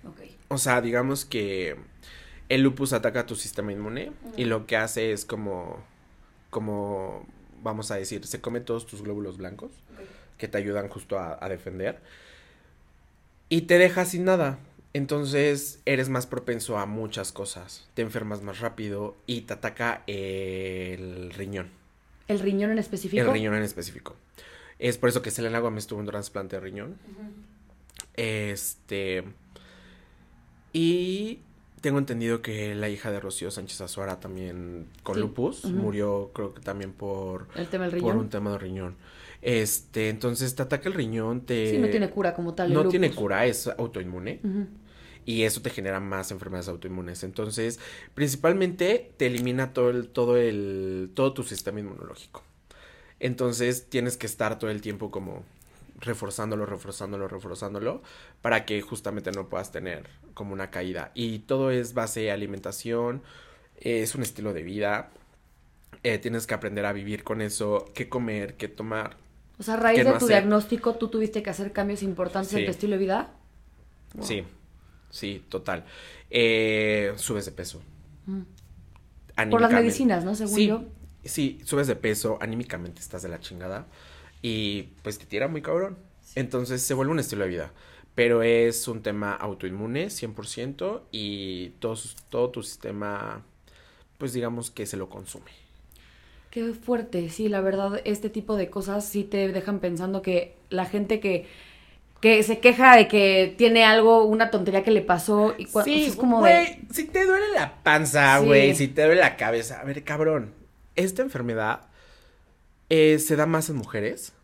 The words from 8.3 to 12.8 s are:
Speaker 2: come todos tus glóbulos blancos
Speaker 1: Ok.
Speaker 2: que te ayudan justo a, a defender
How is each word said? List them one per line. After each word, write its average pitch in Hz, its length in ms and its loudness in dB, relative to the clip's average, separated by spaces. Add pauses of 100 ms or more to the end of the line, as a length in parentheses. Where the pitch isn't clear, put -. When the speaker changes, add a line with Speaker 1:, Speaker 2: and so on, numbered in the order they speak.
Speaker 2:
come 120 180 -6
todos 117 280 -6
tus 104 160 -16
glóbulos 101 340 -8
blancos 95 340 -14 (220)
Speaker 1:
Ok. - 120 -18 (320)
Speaker 2:
que 110 120 -10
te 104 80 -4
ayudan 101 320 -4
justo 98 280 -8
a, 85 220 -6
a 92 80 -10
defender 92 540 -8 (1500)